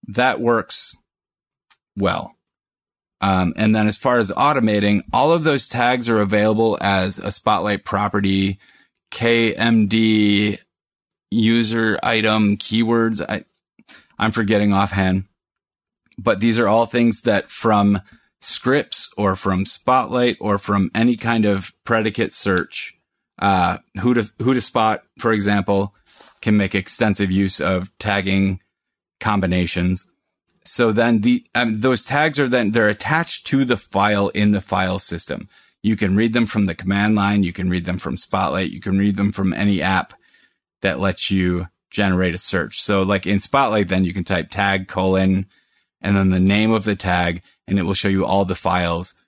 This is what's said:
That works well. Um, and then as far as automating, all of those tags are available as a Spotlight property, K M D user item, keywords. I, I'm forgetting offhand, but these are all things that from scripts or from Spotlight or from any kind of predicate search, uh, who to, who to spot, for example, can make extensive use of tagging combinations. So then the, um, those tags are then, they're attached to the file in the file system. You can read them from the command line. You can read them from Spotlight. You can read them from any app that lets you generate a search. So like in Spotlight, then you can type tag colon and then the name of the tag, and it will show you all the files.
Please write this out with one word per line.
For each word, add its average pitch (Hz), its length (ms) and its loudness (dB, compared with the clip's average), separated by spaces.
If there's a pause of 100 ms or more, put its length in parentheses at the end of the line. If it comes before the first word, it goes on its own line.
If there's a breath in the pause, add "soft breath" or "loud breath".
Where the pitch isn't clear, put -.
That 110 320 0
works - 560 -2 (1000)
well. - 380 -2 (880)
Um, 92 360 0
and 107 200 2
then 107 100 2
as 107 120 0
far 123 200 0
as 101 140 0
automating, 107 680 2 (100)
all 143 200 2
of 165 120 0
those 143 240 0
tags 123 400 0
are 113 120 2
available 107 600 2
as 95 380 0
a - 120 -6
Spotlight 101 540 -2
property, 98 720 0 (520 soft breath)
K 117 440 0
M 113 320 2
D 104 680 2 (760)
user 113 720 0
item, 107 540 2
keywords. 113 720 0
I, - 180 -6 (760 loud breath)
I'm 110 140 0
forgetting 104 400 2
offhand, 95 520 0 (920)
but 101 220 0
these 113 180 2
are 113 100 2
all 113 180 2
things 117 360 0
that 104 280 0
from 101 500 2 (400 soft breath)
scripts - 760 -2
or 98 200 0
from 95 280 -2
Spotlight 123 760 0
or 101 180 -2
from 101 360 0
any 117 220 2
kind 113 280 0
of 98 280 -2 (120)
predicate 110 480 0
search, - 640 -2 (440)
uh, 92 400 2 (240)
who 123 120 2
to, 110 160 -2 (120)
who 127 120 2
to 127 60 0
spot, 110 420 0 (160)
for 117 140 0
example, 101 640 0 (460 soft breath)
can 107 160 2
make 98 180 0
extensive 101 560 0
use 95 300 0
of 92 380 -4
tagging 98 640 0 (600)
combinations. 90 920 -2 (540)
So 117 280 2
then 113 280 2
the, 123 340 2
um, 117 220 0
those 120 280 0
tags 143 340 0
are 139 100 0
then, 120 220 0
they're 110 180 2
attached - 600 -2
to 135 160 2
the 123 120 0
file 101 520 0
in 104 220 0
the 101 100 2
file 92 380 -4
system. - 500 -4 (340 soft breath)
You 107 140 2
can 95 200 0
read 110 180 2
them 117 120 2
from 104 200 0
the 85 80 -2
command 101 400 0
line. 101 280 2
You 87 100 0
can 90 180 -4
read 90 160 -2
them 90 120 -4
from 67 180 -6
Spotlight. 95 540 -2
You - 100 -12
can 98 180 0
read 101 180 2
them 101 160 0
from 95 220 -2
any 98 260 0
app 92 320 -2 (720 soft breath)
that 80 180 -2
lets 95 300 -2
you 90 380 0 (220)
generate 92 440 0
a 90 40 -6
search. - 420 -2
So 98 220 0
like 95 240 -2
in 101 120 0
Spotlight, 107 500 0
then 95 160 0
you 87 80 -2
can 92 120 -6
type 90 260 -4
tag 98 380 -2
colon 95 580 0 (540)
and 101 160 0
then 95 140 2
the 92 100 2
name 104 300 2
of 110 140 0
the 101 120 -2
tag, 87 460 -2 (260 soft breath)
and 98 100 0
it 95 40 0
will 90 120 -2
show - 140 -2
you 95 160 2
all 98 220 0
the 95 80 -2
files. 90 600 -2 (140)